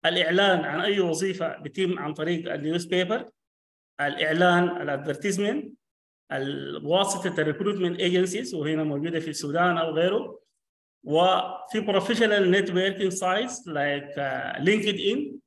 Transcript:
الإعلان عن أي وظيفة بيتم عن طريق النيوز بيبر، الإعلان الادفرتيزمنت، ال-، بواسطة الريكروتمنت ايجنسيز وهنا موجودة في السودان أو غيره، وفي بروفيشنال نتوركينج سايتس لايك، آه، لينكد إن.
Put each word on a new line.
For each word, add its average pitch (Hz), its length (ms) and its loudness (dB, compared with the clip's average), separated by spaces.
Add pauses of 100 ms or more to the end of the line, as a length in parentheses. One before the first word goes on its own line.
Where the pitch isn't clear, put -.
الإعلان 175 580 2
عن 151 160 -4
أي 202 200 0
وظيفة 175 580 -2
بيتم 180 400 -2
عن 147 160 -6
طريق 165 380 -4
النيوز 156 320 -2
بيبر، 180 400 0 (760)
الإعلان 165 800 2
الادفرتيزمنت، 175 920 -2 (600)
ال-، 139 480 -6
بواسطة 180 600 0
الريكروتمنت 175 600 0
ايجنسيز 185 540 0
وهنا 156 300 -2
موجودة 156 360 -2
في 160 100 -8
السودان 170 480 0
أو 165 120 0
غيره، 180 500 0 (640)
وفي 180 760 2
بروفيشنال 208 720 2
نتوركينج 185 600 2
سايتس 196 560 -2
لايك، 143 500 -2
آه، 135 440 -4
لينكد 202 380 2
إن. 262 460 -2